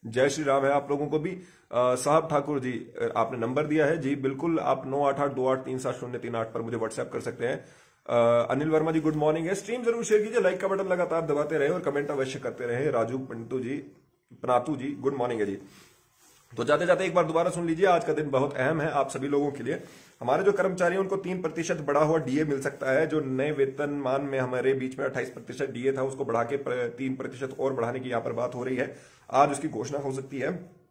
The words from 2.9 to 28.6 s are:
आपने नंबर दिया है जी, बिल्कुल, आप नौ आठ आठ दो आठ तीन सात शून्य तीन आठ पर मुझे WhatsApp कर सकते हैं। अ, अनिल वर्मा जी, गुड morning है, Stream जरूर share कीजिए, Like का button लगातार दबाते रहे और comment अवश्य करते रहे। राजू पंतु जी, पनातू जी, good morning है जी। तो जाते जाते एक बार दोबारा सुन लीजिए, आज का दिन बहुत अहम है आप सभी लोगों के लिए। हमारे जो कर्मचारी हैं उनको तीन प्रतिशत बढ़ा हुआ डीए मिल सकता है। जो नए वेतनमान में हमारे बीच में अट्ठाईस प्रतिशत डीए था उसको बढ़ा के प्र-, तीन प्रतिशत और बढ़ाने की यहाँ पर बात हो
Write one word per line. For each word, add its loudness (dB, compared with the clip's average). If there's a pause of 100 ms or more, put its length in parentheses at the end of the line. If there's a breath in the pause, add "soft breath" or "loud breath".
आपने 0
नंबर 0
दिया 4
है 2
जी, -2
बिल्कुल, -2
आप 0
नौ 0
आठ 2
आठ 0
दो -2
आठ 2
तीन -6
सात -4
शून्य -8
तीन -6
आठ -2
पर -6
मुझे -4
WhatsApp -4
कर -4
सकते -6
हैं। -4 (420 loud breath)
अ, 4
अनिल 0
वर्मा 2
जी, 2
गुड 2
morning 2
है, 0
Stream -6
जरूर 0
share 4
कीजिए, 0
Like 2
का 0
button 0
लगातार 0
दबाते 0
रहे 2
और 0
comment -2
अवश्य -2
करते -6
रहे। 0
राजू 0
पंतु -6
जी, -4 (560)
पनातू 0
जी, -6
good 0
morning -2
है 2
जी। -4 (960 loud breath)
तो -2
जाते 2
जाते 4
एक -2
बार 6
दोबारा 2
सुन -4
लीजिए, 2
आज 4
का 0
दिन -2
बहुत 2
अहम 0
है 0
आप 0
सभी -6
लोगों 0
के -10
लिए। -4 (380 loud breath)
हमारे 4
जो 6
कर्मचारी 2
हैं 2
उनको 0
तीन -4
प्रतिशत -2
बढ़ा 2
हुआ 6
डीए 2
मिल 0
सकता -2
है। 4
जो 2
नए 0
वेतनमान 0
में -2
हमारे 2
बीच -4
में -2
अट्ठाईस -4
प्रतिशत -6
डीए 0
था 0
उसको -2
बढ़ा 0
के -2
प्र-, -4
तीन -4
प्रतिशत -8
और 0
बढ़ाने -2
की -8
यहाँ -2
पर -6
बात -4
हो -6